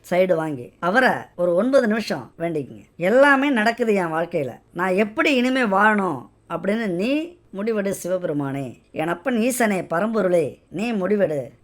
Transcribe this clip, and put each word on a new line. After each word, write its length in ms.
சைடு 260
வாங்கி 440
அவரை 320
ஒரு 200
ஒன்பது 320
நிமிஷம் 500
வேண்டிக்குங்க. 460
"எல்லாமே 540
நடக்குது 440
என் 200
வாழ்க்கையில, 460
நான் 200
எப்படி 420
இனிமே 260
வாழணும் 680
அப்படின்னு 380
நீ 540
முடிவெடு 320
சிவபெருமானே, 920
என் 160
அப்பன் 280
ஈசனே, 520
பரம்பொருளே, 800
நீ 260
முடிவெடு. 560